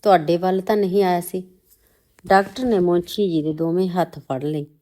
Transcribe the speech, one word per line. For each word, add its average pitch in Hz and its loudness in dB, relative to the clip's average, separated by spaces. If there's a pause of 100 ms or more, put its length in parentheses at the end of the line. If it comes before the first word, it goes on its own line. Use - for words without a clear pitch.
"ਤੁਹਾਡੇ 170 4
ਵੱਲ 185 -2
ਤਾਂ 214 0
ਨਹੀਂ 196 0
ਆਇਆ 180 0
ਸੀ?" 180 -10 (840)
ਡਾਕਟਰ 196 2
ਨੇ 226 2
ਮੁੰਸ਼ੀ 175 0
ਜੀ 165 0
ਦੇ 156 -4
ਦੋਵੇਂ 165 -2
ਹੱਥ 170 -4
ਫੜ 135 -8
ਲਏ 147 -4 (160)